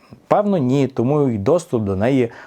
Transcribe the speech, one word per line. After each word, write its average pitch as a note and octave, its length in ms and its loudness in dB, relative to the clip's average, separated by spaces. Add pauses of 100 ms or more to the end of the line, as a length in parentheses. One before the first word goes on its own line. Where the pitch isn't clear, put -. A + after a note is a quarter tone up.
(280)
Певно, G3 300 2
ні, C3+ 280 2
тому C#3 420 0
й A2+ 100 -2
доступ C3 440 0
до G2 140 -2
неї A#2+ 340 0 (160)